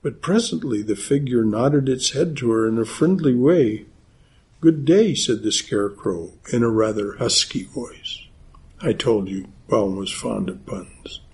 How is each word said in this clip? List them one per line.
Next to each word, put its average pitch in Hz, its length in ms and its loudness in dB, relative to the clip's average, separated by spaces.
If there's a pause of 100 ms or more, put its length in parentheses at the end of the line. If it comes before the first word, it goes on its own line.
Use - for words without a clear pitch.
But - 200 -6
presently 160 600 -2
the 104 140 -2
figure 127 480 0
nodded 131 460 2
its 127 220 -2
head 156 260 -2
to 120 140 0
her 113 160 2
in 113 100 0
a 113 80 0
friendly 156 500 2
way. 127 500 2 (760)
Good 160 240 4
day, 190 300 6
said 107 280 -2
the 107 80 0
scarecrow 98 840 -4 (180)
in 120 120 2
a 117 60 4
rather 110 480 0
husky - 460 -2
voice. - 600 -12 (560)
I - 140 -2
told 104 340 0
you 95 200 -8 (200)
Baum 101 280 0
was 98 160 -8
fond 104 380 -6
of - 160 -12
puns. - 560 -14 (120)